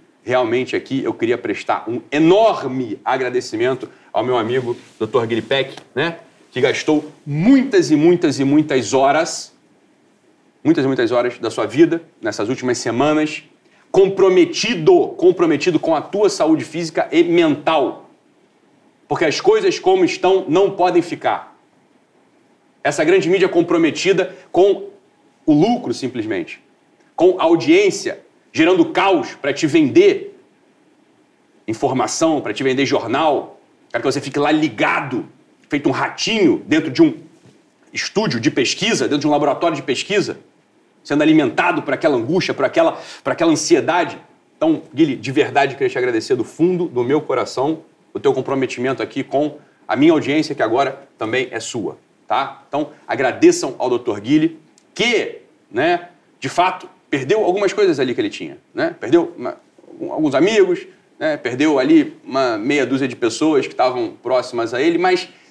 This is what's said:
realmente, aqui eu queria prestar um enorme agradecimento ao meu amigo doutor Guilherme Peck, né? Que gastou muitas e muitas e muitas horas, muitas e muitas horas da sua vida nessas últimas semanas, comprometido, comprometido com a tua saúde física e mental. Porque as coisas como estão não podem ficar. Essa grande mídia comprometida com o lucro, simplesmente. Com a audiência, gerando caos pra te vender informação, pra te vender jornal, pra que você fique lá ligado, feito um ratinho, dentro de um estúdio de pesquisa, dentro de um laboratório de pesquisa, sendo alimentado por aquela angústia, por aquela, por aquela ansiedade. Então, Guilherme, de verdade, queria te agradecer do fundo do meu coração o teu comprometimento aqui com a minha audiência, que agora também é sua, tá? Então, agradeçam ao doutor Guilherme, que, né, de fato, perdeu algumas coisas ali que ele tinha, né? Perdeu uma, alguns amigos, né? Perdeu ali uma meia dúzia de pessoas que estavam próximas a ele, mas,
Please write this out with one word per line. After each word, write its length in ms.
realmente, 520
aqui 280
eu 100
queria 240
prestar 500
um 140
enorme 920
agradecimento 880
ao 120
meu 140
amigo 380
doutor 300
Guilherme 200
Peck, 280
né? 240
Que 100
gastou 500
muitas 640
e 40
muitas 440
e 40
muitas 500
horas, 640
muitas 200
e 40
muitas 240
horas 260
da 140
sua 160
vida 340
nessas 300
últimas 300
semanas, 640
comprometido, 1200
comprometido 720
com 160
a 60
tua 280
saúde 360
física 460
e 120
mental. 840
Porque 160
as 160
coisas 400
como 240
estão 460
não 220
podem 300
ficar. 560
Essa 220
grande 240
mídia 180
comprometida 880
com 380
o 80
lucro, 400
simplesmente. 680
Com 240
a 60
audiência, 720
gerando 360
caos 480
pra 180
te 120
vender 720
informação, 760
pra 120
te 100
vender 220
jornal, 760
pra 120
que 40
você 140
fique 180
lá 140
ligado, 720
feito 180
um 60
ratinho, 760
dentro 240
de 100
um 120
estúdio 480
de 100
pesquisa, 540
dentro 160
de 60
um 40
laboratório 440
de 80
pesquisa, 560
sendo 200
alimentado 600
por 120
aquela 240
angústia, 360
por 120
aquela, 360
por 80
aquela 200
ansiedade. 640
Então, 260
Guilherme, 280
de 100
verdade, 440
queria 140
te 80
agradecer 380
do 80
fundo 420
do 200
meu 160
coração 640
o 60
teu 140
comprometimento 680
aqui 200
com 340
a 80
minha 160
audiência, 440
que 80
agora 440
também 340
é 80
sua, 380
tá? 400
Então, 240
agradeçam 680
ao 120
doutor 300
Guilherme, 380
que, 440
né, 400
de 100
fato, 400
perdeu 340
algumas 280
coisas 260
ali 160
que 60
ele 80
tinha, 280
né? 260
Perdeu 380
uma, 200
alguns 240
amigos, 540
né? 180
Perdeu 400
ali 460
uma 340
meia 300
dúzia 200
de 80
pessoas 520
que 60
estavam 500
próximas 500
a 80
ele, 160
mas, 320